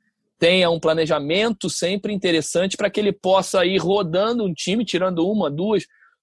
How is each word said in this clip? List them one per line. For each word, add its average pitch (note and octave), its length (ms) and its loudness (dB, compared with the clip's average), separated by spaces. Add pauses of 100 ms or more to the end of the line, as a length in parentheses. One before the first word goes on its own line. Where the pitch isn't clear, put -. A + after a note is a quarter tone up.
(380)
tenha F3 320 4
um E3+ 80 0
planejamento D#3+ 920 0
sempre G3 420 -4
interessante F#3 640 0
pra G#3 140 -2
que G#3 100 -6
ele - 140 0
possa F#3 520 2
ir F#3+ 120 2
rodando G3 640 0
um F#3 100 -2
time, G#3 300 -2
tirando F3+ 420 0
uma, G3 240 0
duas, F3+ 360 -2 (380)